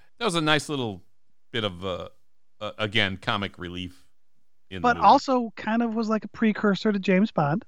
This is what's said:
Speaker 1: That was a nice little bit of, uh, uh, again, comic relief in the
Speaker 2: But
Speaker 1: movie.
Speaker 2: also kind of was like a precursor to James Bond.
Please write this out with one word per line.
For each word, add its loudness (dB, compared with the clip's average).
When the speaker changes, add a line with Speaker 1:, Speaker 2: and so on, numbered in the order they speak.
Speaker 1:
That -2
was 0
a 2
nice 2
little -4
bit -4
of, -6
uh, -6
uh, -8
again, 0
comic -4
relief -10
in -10
the -2
Speaker 2:
But 2
Speaker 1:
movie. 4
Speaker 2:
also 4
kind -2
of -2
was -2
like -2
a -10
precursor 0
to 0
James 2
Bond. 0